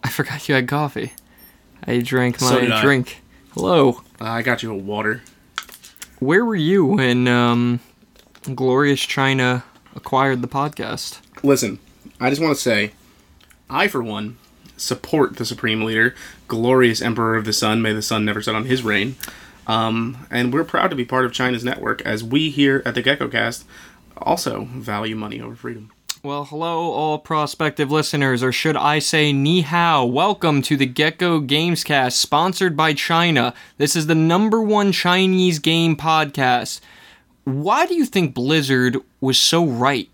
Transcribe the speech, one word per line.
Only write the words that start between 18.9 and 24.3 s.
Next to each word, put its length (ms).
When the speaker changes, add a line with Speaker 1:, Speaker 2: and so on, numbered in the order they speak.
Speaker 2:
Um, 600
and 240
we're 120
proud 260
to 60
be 80
part 200
of 80
China's 300
network, 400
as 220
we 260
here 340
at 120
the 80
GeckoCast 580
also 560